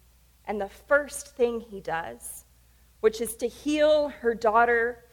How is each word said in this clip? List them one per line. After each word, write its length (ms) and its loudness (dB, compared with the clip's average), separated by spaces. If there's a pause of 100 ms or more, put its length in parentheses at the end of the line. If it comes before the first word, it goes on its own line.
(460)
And 160 -6
the 80 -6
first 680 -2
thing 240 0
he 220 -16
does, 640 -10 (560)
which 180 2
is 180 -6
to 120 -4
heal 580 2
her 260 -4
daughter 800 2